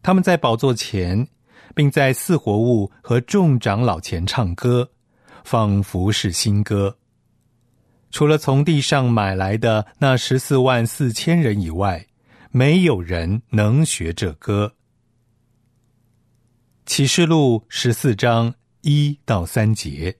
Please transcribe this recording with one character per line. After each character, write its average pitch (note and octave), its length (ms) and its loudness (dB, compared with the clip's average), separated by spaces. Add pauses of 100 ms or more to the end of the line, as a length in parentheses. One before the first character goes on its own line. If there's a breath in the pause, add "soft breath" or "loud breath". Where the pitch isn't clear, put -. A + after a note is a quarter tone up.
他 F3+ 100 2
们 F#3 100 2
在 F3 140 2
宝 A#2+ 180 0
座 C3 180 0
前， G2 540 -4 (480 loud breath)
并 C#3+ 160 2
在 C3+ 220 2
四 E3+ 240 -2
活 G#2 200 -2
物 A2+ 320 2 (120)
和 A#2 180 0
众 D#3 400 2
长 G#2 220 0
老 G2 180 0
前 F2 260 -6
唱 F2+ 300 -2
歌， B2 340 0 (540 loud breath)
仿 G2+ 400 0
佛 F#2 260 -2
是 G#2 220 -2
新 G#2 320 -2
歌。 G2+ 340 -2 (1120)
除 - 160 0
了 D3+ 120 4
从 C#3 260 0
地 D3+ 160 2
上 C3+ 320 0
买 G2+ 240 0
来 F#2+ 220 -2
的 A2 280 0 (120)
那 C3+ 180 2
十 B2+ 240 -2
四 - 160 -2
万 B2+ 320 2
四 B2+ 240 -2
千 E3+ 260 0
人 A2+ 220 0
以 E2+ 120 -4
外， F2+ 340 -4 (460 soft breath)
没 D3 320 4
有 A#2+ 180 2
人 F2 480 -4
能 A2 340 2
学 E2 300 -4
这 F2 200 -4
歌。 G#2 420 -4 (2000)
启 - 200 -2
示 E3+ 200 2
录 C#3+ 420 2
十 - 240 -2
四 A#2 240 0
章 A#2 380 0 (300)
一 D3 420 0
到 F#2 200 -2
三 A2 280 0
节。 D#2+ 460 -6